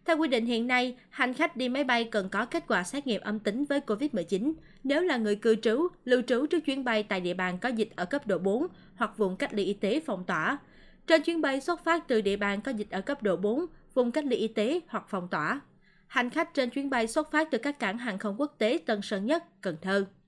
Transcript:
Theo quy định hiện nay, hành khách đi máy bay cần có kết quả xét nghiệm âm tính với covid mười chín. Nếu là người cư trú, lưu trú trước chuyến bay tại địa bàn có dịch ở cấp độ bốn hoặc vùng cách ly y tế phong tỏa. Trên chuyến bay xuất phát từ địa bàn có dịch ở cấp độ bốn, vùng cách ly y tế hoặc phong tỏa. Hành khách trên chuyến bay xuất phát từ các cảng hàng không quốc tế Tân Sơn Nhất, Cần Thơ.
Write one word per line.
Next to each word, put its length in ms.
Theo 120
quy 100
định 180
hiện 220
nay, 300
hành 240
khách 240
đi 120
máy 140
bay 200
cần 260
có 160
kết 220
quả 160
xét 240
nghiệm 140
âm 180
tính 260
với 140
covid 340
mười 100
chín. 300
Nếu 180
là 160
người 180
cư 200
trú, 320
lưu 180
trú 240
trước 200
chuyến 180
bay 200
tại 180
địa 120
bàn 280
có 80
dịch 260
ở 100
cấp 220
độ 100
bốn 300
hoặc 220
vùng 200
cách 160
ly 100
y 100
tế 320
phong 200
tỏa. 320
Trên 140
chuyến 200
bay 200
xuất 220
phát 240
từ 140
địa 140
bàn 260
có 100
dịch 200
ở 100
cấp 220
độ 120
bốn, 300
vùng 180
cách 140
ly 100
y 120
tế 400
hoặc 220
phong 180
tỏa. 340
Hành 220
khách 240
trên 160
chuyến 200
bay 180
xuất 240
phát 200
từ 60
các 220
cảng 180
hàng 220
không 180
quốc 200
tế 280
Tân 160
Sơn 240
Nhất, 360
Cần 200
Thơ. 240